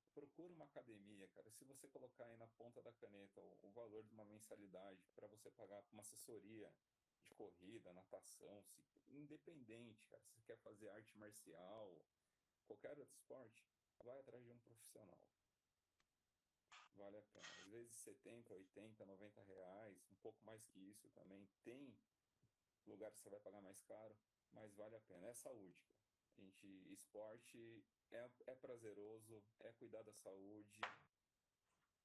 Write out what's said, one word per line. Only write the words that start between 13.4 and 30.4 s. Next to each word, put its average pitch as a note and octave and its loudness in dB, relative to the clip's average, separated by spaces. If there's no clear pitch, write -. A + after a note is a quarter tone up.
vai C3 2
atrás B2 -2
de A#2+ -4
um A#2+ -8
profissional. - -8
Vale G2+ 0
a G#2 -2
pena. G2 -4
Às G2 -4
vezes A#2 0
setenta, A2+ -2
oitenta, G2+ -2
noventa G#2 -2
reais, F#2+ 0
um G2 -12
pouco G#2+ 0
mais G#2+ 0
que - -10
isso G2+ -4
também. F#2+ -6
Tem B2 0
lugar G#2 4
que - -4
você G2+ -4
vai G2+ 4
pagar G2 2
mais G2 -2
caro, G#2+ 0
mas G#2+ -2
vale G#2+ 4
a G#2+ -2
pena. F2+ -2
É A#2+ 4
saúde, A2 0
cara. - -20
A G2+ -6
gente, G2 -8
esporte A2+ 0
é, A#2+ 6
é B2+ 6
prazeroso, A2 2
é A2 2
cuidar A2 2
da G#2+ -2
saúde, G#2 0